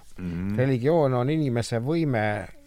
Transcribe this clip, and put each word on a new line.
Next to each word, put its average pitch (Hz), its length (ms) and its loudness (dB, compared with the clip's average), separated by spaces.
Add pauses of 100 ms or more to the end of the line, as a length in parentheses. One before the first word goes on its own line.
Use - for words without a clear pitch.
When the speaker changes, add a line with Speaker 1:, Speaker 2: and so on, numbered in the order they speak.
(120)
Speaker 1:
Mhm. 90 440 -6
Speaker 2:
Religioon 135 580 2
on 123 160 2
inimese 120 520 0
võime 139 420 0 (420)